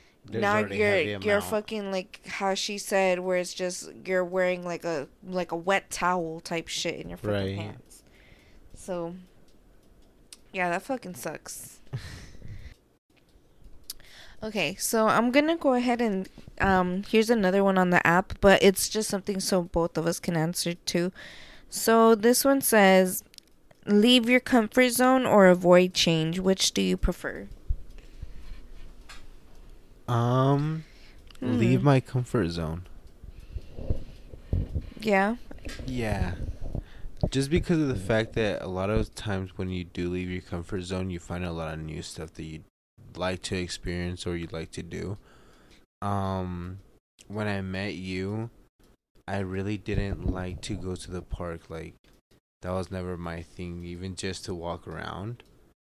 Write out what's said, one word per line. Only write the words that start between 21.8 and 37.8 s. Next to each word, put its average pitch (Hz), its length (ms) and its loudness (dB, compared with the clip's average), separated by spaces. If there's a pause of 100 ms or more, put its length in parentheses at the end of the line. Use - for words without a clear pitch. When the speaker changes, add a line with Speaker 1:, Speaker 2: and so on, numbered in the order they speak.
Speaker 2:
this 233 280 4
one 277 200 4
says, 190 600 6 (640)
"Leave 226 440 6
your 247 100 6
comfort 247 520 4
zone 254 340 4
or 196 220 8
avoid 180 440 8
change. 165 460 2
Which 190 340 2
do - 80 -2
you 185 160 2
prefer?" 180 520 -4 (2500)
Speaker 1:
Um, 135 760 2 (580)
leave 123 380 4
Speaker 2:
Hmm. - 60 2
Speaker 1:
my 135 140 6
comfort 120 480 0
zone. 85 380 -6 (2000)
Speaker 2:
Yeah? 208 380 2 (500)
Speaker 1:
Yeah. 104 500 -2 (960)
Just 135 200 -2
because 175 280 2
of 147 100 2